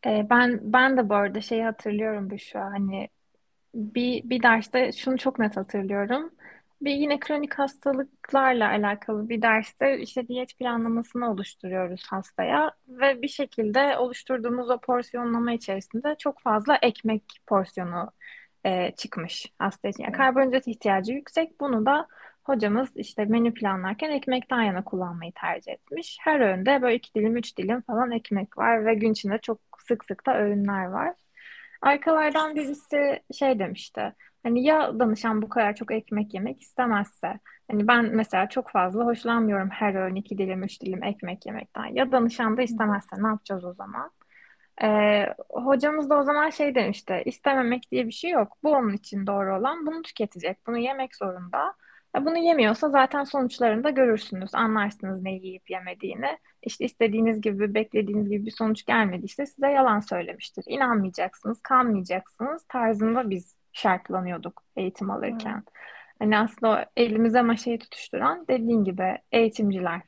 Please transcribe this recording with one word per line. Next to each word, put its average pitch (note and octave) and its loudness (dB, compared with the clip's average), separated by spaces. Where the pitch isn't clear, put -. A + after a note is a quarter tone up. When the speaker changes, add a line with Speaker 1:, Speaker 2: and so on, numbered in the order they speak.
Speaker 1:
e, G#3+ 2
ben, A#3+ 4
ben B3+ 4
de A3+ 2
bu G#3 2
arada G3+ 2
şeyi A3+ -2
hatırlıyorum G#3+ -4
Büşra, G3+ -10
hani G3 -4
bir, A#3+ -2
bir B3 0
derste A#3+ 4
şunu C4 -2
çok C4 -2
net G#3+ 0
hatırlıyorum. G3+ -4
Bir C#4 -2
yine C#4+ 0
kronik D4 -4
hastalıklarla C4+ 0
alakalı G#3 -2
bir A#3 -2
derste A3+ 2
işte A#3+ -6
diyet B3+ -8
planlamasını A#3 -2
oluşturuyoruz F#3 -6
hastaya D4 0
ve B3+ 0
bir C#4 -4
şekilde C4 0
oluşturduğumuz B3 -4
o A#3+ 0
porsiyonlama A#3+ -2
içerisinde A#3 -4
çok - -4
fazla A3 2
ekmek A3 2
porsiyonu, F3+ -2
e, F3+ 0
çıkmış - -10
hasta G3 -2
için. - -8
Yani - -6
Speaker 2:
Evet. - -6
Speaker 1:
karbonhidrat C4 2
ihtiyacı G#3 0
yüksek. D#4+ -4
Bunu A#3+ 0
da D4 2
hocamız A3+ 0
işte - -6
menü A#3 2
planlarken G3 -2
ekmekten B3+ 0
yana G3 0
kullanmayı F3 -6
tercih - -6
etmiş. - -12
Her D4+ 2
öğünde A3 4
böyle A#3+ 4
iki - -6
dilim, A3 2
üç - -6
dilim A3 -2
falan A#3+ -2
ekmek G#3 -4
var A3+ 2
ve A3+ 4
gün A3 2
içinde G#3+ -2
çok A3 -6
sık - -4
sık - -8
da C4+ 2
öğünler G3+ 0
var. G#3+ -4
Arkalardan D#4 2
birisi C#4+ -2
şey C4 2
demişti. G3+ -6
Hani A#3+ 2
ya D4+ 4
danışan A3 2
bu A3 -4
kadar G#3 2
çok A3 -6
ekmek G#3+ -4
yemek A3 -6
istemezse, G3+ -2
hani G#3 2
ben A#3+ 6
mesela G#3+ 0
çok - -6
fazla F#3+ 0
hoşlanmıyorum A3+ 0
her G3+ -2
öğün F#3+ -2
iki G3 -6
dilim, F#3 -2
üç - -8
dilim F#3+ -6
ekmek G3+ -6
yemekten. - -10
Ya C4 -2
danışan A#3 0
da B3+ 0
istemezse G#3+ -2
ne A3 0
yapacağız G3+ -4
o F3+ -10
zaman? G3+ -12
Ee, G#3 4
hocamız C#4 0
da D4 6
o C#4+ 4
zaman D4 2
şey D4 -2
demişti, G3 -2
"İstememek B3 0
diye B3+ 0
bir A#3+ -8
şey E4+ -6
yok. B3 2
Bu D4+ 2
onun B3 4
için G3+ -6
doğru G3 -2
olan D4+ -2
bunu E4 -6
tüketecek, F#3+ -6
bunu A#3 -4
yemek C4 -4
zorunda. F#3 -4
Ya C#4 0
bunu E4 0
yemiyorsa D4+ 4
zaten C#4 4
sonuçlarını B3 0
da D4+ 2
görürsünüz, G#3+ 0
anlarsınız G#3 0
ne F#3+ -6
yiyip F#3 -14
yemediğini. F#3+ -6
İşte - -6
istediğiniz A3+ 2
gibi, G3+ -2
beklediğiniz G#3 0
gibi G#3 -2
bir A3 -6
sonuç A3 -2
gelmediyse G#3+ 0
size C#4 0
yalan B3+ 4
söylemiştir. - -8
İnanmayacaksınız, G#3 -2
kanmayacaksınız" A#3 0
tarzında A3+ 0
biz F3+ -6
şartlanıyorduk F#3 -2
eğitim F#3+ -6
alırken. A3 -6
Speaker 2:
Evet. G#3+ -10
Speaker 1:
Hani G#3+ 4
aslında A3 2
o - 4
elimize A#3 4
maşayı A#3 0
tutuşturan - -4
dediğin A#3 2
gibi F#3 -2
eğitimciler G3 2